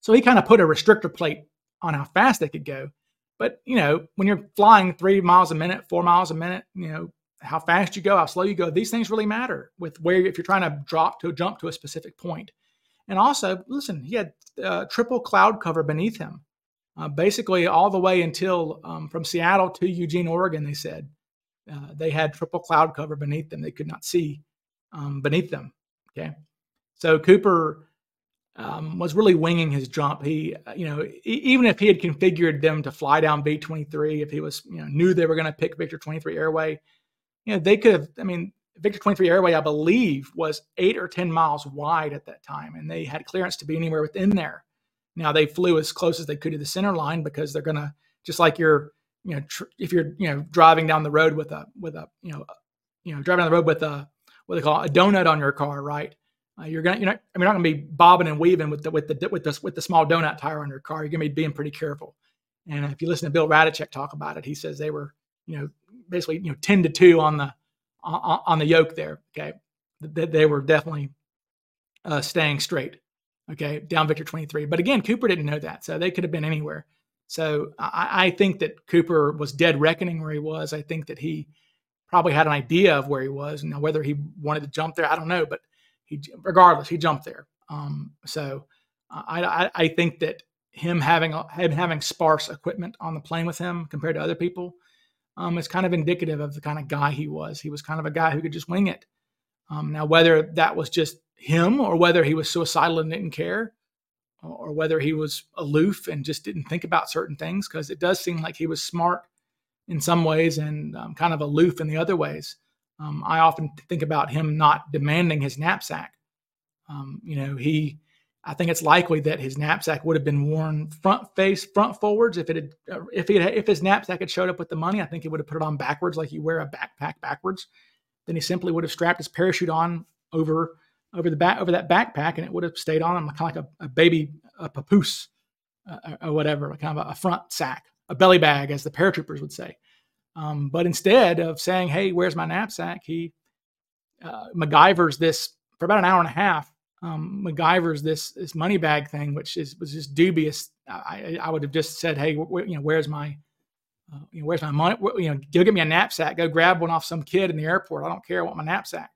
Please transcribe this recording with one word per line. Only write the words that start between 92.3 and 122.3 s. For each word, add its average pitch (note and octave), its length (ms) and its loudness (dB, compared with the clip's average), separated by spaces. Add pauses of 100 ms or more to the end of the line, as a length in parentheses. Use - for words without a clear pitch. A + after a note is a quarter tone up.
equipment - 520 -10
on E3 140 -8
the D3+ 60 -10
plane E3 260 -6
with E3+ 120 -8
him E3+ 280 -8
compared D#3 280 -6
to D3+ 80 -6
other E3+ 140 -4
people, F3+ 400 -6 (600)
um, F3 220 -4
is D#3 100 -8
kind F#3 160 -2
of F3 80 0
indicative E3 480 -2
of D3 140 -8
the D3+ 60 -14
kind D3+ 180 -6
of C#3+ 80 -10
guy C#3+ 240 0
he D3 160 -6
was. D#3 340 -10
He D#3 100 -10
was D3 120 -12
kind D#3 160 -8
of D#3 80 -6
a D#3 40 -6
guy D#3+ 200 0
who D3 100 -2
could D#3 120 -6
just D#3 160 -12
wing F#3+ 180 0
it. - 180 -6 (640)
Um, D3+ 220 -8
now, D3+ 140 -6
whether E3 380 6 (120)
that D#3+ 220 2
was D#3 140 -6
just D#3 260 -2 (200)
him F3 440 2
or G3+ 160 0
whether E3+ 260 6
he D3 120 2
was D#3 140 -4
suicidal E3 520 0
and D#3+ 100 -4
didn't E3+ 200 -8
care, F#3+ 420 -6 (720)
or, D#3 260 -14
or D3+ 40 -8
whether D#3 280 0
he D3 120 0
was D#3 320 -6 (120)
aloof D#3+ 500 0
and D3+ 180 -6
just D3+ 200 -8
didn't E3 200 -8
think E3 200 -8
about E3 260 0
certain D#3+ 260 -6
things, F3 300 -6
'cause D3+ 240 -10
it - 80 -10
does F3+ 220 0
seem E3+ 220 -6
like - 140 -10
he E3 100 -6
was D#3+ 160 -6
smart E3+ 400 -2 (640)
in D#3+ 120 -6
some E3+ 240 2
ways D#3 340 2
and, D3+ 360 -8
um, A#2 200 -12
kind E3+ 180 0
of D#3 80 -4
aloof D#3 400 2
in D#3 80 -6
the D3+ 80 -4
other E3+ 180 -2
ways. D3+ 420 -6 (440)
Um, D3+ 260 -10
I D#3+ 140 0
often D#3+ 360 4
th-, - 120 -20
think D#3+ 140 -4
about D3+ 280 -2
him D3+ 260 -2
not D3+ 360 4
demanding D3+ 480 0
his C#3 180 -4
knapsack. - 560 -6 (720)
Um, C#3+ 360 -14
you D#3+ 100 -10
know, C#3 220 -6
he, D3 420 -2 (460)
I D3+ 100 -10
think E3+ 160 0
it's D#3+ 120 -2
likely D#3+ 380 6
that C#3+ 200 -2
his C3+ 180 -6
knapsack D3+ 460 -2
would D#3+ 120 2
have C#3+ 80 0
been C#3+ 240 0
worn D#3 420 -4
front G#3 440 -2
face, F#3+ 300 2
front - 360 0
forwards G#3 380 2